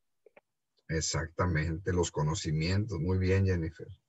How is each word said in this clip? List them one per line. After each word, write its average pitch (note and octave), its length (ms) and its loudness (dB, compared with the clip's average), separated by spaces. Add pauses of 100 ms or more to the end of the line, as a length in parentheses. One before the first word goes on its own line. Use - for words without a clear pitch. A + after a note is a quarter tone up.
(880)
Exactamente, D#2+ 1040 -2
los F2 200 0
conocimientos. D#2+ 880 0
Muy F#2 180 0
bien, F#2+ 280 4
Jennifer. E2+ 420 -2 (200)